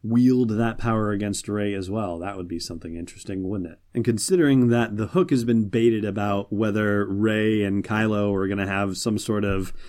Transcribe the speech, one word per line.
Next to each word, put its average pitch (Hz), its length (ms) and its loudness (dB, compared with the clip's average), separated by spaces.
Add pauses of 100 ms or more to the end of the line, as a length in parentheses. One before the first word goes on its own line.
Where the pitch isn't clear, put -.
wield 123 460 4
that 113 280 -2
power 110 320 0
against 101 380 -4
Rey 101 260 -2
as 95 160 -6
well? 98 300 -4
That 98 160 -8
would 90 100 -10
be 85 140 -8
something 82 340 -10
interesting, 92 540 -8
wouldn't 92 240 -6
it? - 80 -20 (120)
And 117 120 -2
considering 135 640 4
that 117 280 2
the 110 120 -2
hook 185 220 2
has 127 120 2
been 113 260 2
baited 113 360 4
about 101 480 -2
whether 104 520 2
Rey 107 600 2
and 98 180 0
Kylo 107 500 0
are 95 140 0
gonna 98 220 -2
have 98 280 -2
some 107 220 -2
sort 104 260 -2
of 95 280 -2 (160)